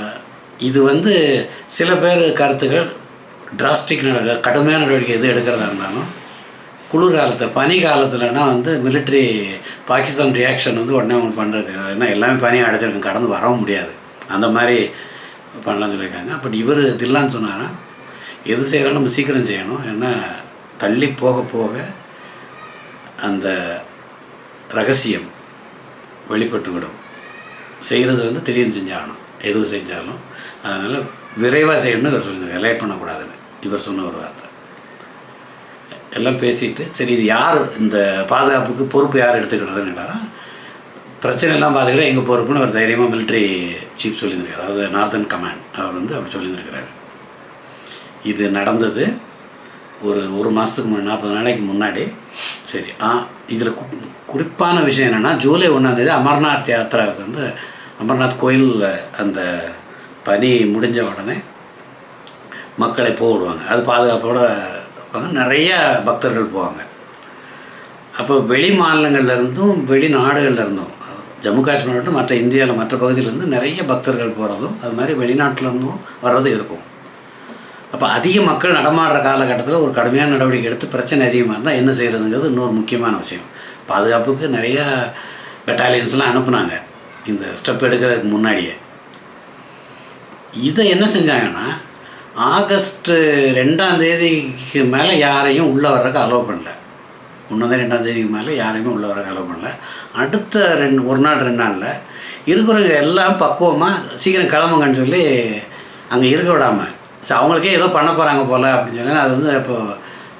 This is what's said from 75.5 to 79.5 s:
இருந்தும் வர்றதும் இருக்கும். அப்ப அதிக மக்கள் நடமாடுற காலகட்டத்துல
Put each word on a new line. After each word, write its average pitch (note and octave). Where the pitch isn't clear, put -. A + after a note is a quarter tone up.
இருந்தும் B2+
வர்றதும் B2
இருக்கும். G#2
அப்ப A2
அதிக E3
மக்கள் F3+
நடமாடுற D3+
காலகட்டத்துல C3+